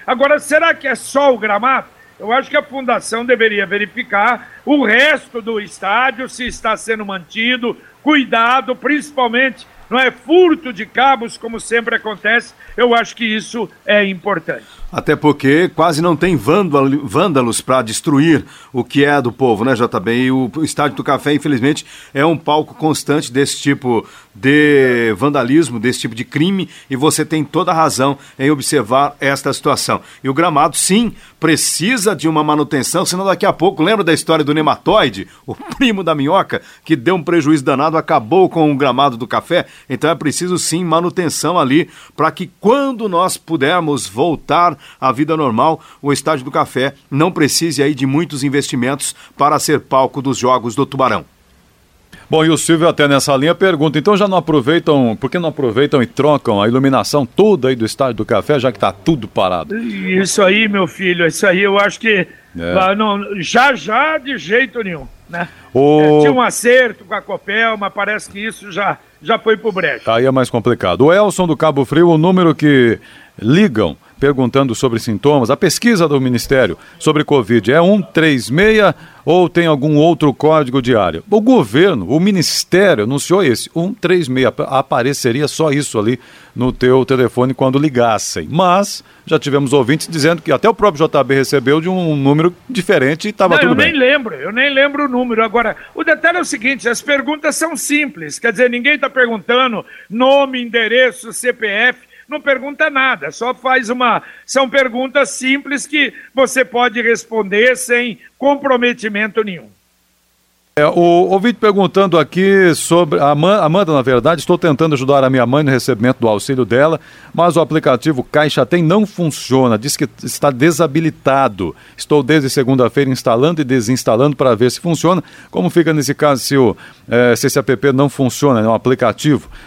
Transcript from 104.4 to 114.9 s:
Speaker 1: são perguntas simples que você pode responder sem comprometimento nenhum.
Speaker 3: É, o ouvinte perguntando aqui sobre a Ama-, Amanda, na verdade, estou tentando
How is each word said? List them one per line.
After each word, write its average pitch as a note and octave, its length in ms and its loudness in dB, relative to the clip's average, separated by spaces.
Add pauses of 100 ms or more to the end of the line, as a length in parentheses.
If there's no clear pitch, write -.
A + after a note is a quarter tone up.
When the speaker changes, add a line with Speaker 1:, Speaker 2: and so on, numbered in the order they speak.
Speaker 1:
são C4+ 240 -2
perguntas C4 640 -2
simples C#4 540 -4
que D4 280 -2 (200)
você C4 300 0
pode A#3+ 380 -2
responder A3 720 0
sem A#3+ 420 -4 (220)
comprometimento A#3+ 1040 -2
nenhum. E3+ 240 -10 (1080)
Speaker 3:
É, D3 120 4
o F3 420 4
ouvinte G3 300 0
perguntando G3 580 2
aqui F#3 560 4
sobre E3+ 460 0
a C#3+ 100 4
Ama-, F3 340 2
Amanda, D#3+ 300 2
na C#3 80 2
verdade, C3 400 2
estou F3 160 0
tentando D#3+ 380 2